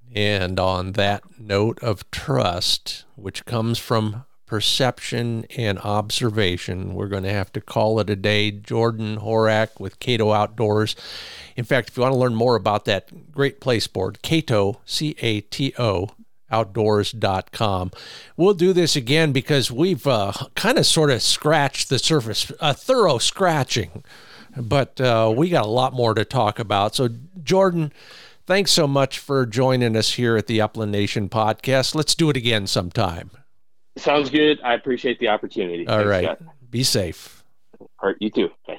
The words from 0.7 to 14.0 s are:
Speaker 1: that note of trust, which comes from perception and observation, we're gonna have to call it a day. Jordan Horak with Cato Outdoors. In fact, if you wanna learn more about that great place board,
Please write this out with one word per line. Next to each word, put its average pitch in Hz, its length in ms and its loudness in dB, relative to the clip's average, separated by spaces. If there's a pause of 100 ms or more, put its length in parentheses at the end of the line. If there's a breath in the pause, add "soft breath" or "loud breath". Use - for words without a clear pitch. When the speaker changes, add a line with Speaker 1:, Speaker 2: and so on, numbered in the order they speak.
Speaker 1:
that 101 300 0 (140)
note 104 460 -2
of 110 280 -4
trust, - 920 -2 (120)
which 95 280 -12
comes 117 340 -2
from 110 460 -2 (220)
perception 117 1000 -2 (120)
and 104 220 0
observation, 104 1120 -2
we're 98 160 -6
gonna 98 240 -4
have 95 180 -4
to 110 80 -8
call 110 400 0
it 101 100 -2
a 104 60 0
day. 104 340 0
Jordan 110 680 -4
Horak 110 600 2
with 95 220 -10
Cato 113 320 2
Outdoors. 107 640 0 (640 loud breath)
In 117 80 -6
fact, 127 240 0
if - 80 -12
you 123 60 2
wanna 131 120 2
learn 123 200 2
more 117 200 4
about 104 300 0
that - 480 -4
great 139 260 -2
place 123 280 0
board, 101 340 -6